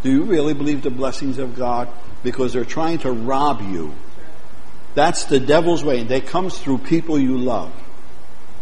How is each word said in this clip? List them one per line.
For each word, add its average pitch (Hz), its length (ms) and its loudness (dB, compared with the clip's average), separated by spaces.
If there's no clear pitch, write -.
Do 131 100 2
you 139 120 4
really 156 320 2
believe 139 260 0
the 143 80 0
blessings 131 480 -2
of 127 180 -2
God?" 120 320 0
Because 123 300 0
they're 123 120 0
trying 160 340 0
to 135 120 0
rob 131 500 0
you. 85 320 -2
That's 156 300 2
the 139 160 2
devil's 151 440 2
way. 135 180 0
And 113 80 -2
that 127 180 0
comes 185 300 0
through 135 220 0
people 160 380 0
you 131 200 2
love. 120 340 0